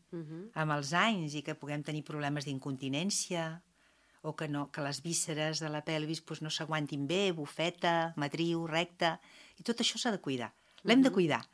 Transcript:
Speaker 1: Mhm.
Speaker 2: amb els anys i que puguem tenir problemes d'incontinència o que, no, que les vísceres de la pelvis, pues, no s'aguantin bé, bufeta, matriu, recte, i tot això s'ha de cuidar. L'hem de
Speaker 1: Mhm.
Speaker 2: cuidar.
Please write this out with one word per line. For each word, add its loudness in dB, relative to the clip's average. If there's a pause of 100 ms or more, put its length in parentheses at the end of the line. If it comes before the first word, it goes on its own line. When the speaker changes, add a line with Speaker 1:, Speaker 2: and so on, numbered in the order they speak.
(120)
Speaker 1:
Mhm. -10
Speaker 2:
amb 0
els -2
anys 2
i -4
que -6
puguem -6
tenir -4
problemes -2
d'incontinència -2 (600)
o -6
que, -4
no, -2
que -6
les -4
vísceres -2
de -4
la -4
pelvis, -2
pues, -10
no -4
s'aguantin -2
bé, 4
bufeta, 0
matriu, 0
recte, 0 (400)
i -20
tot 0
això 0
s'ha 0
de 0
cuidar. -4 (300)
L'hem 8
de 8
Speaker 1:
Mhm. 0
Speaker 2:
cuidar. 4